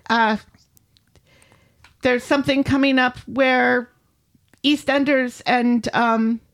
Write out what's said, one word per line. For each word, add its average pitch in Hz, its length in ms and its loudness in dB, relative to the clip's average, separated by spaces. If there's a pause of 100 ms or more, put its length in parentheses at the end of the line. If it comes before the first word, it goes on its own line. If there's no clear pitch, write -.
uh, 226 280 0 (1700)
there's 247 220 0
something 277 400 0
coming 269 340 2
up 254 280 -2
where 247 640 0 (760)
EastEnders 269 840 0
and, 240 460 0
um, 226 480 0 (140)